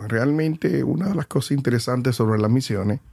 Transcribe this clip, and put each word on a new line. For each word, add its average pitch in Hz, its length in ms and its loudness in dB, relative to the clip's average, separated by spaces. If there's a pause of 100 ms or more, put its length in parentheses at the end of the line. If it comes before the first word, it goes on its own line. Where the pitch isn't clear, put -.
realmente 151 760 0
una 180 240 0
de 196 60 0
las 147 120 -2
cosas - 260 -2
interesantes 123 640 0
sobre 110 240 2
las 107 100 2
misiones, 107 500 0 (120)